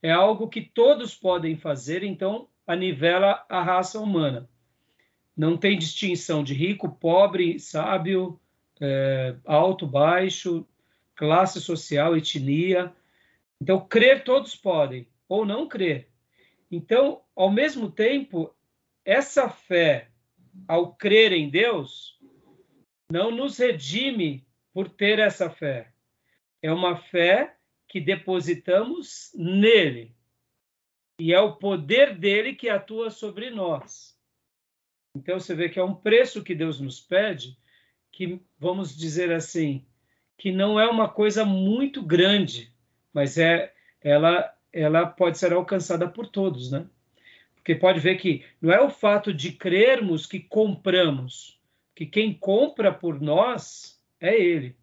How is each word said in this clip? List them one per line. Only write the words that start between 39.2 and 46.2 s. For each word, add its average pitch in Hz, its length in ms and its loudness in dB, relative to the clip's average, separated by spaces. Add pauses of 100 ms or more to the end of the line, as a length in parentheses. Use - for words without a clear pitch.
assim, 160 560 -4 (500)
que 196 140 -6
não 208 300 0
é 233 100 4
uma 220 180 0
coisa 214 360 0
muito 208 580 0
grande, 180 720 2 (380)
mas 139 260 -2
é, 165 340 2 (280)
ela, 156 520 4 (200)
ela 165 340 2
pode 170 320 0
ser 175 140 2
alcançada 175 560 -2
por 214 180 -12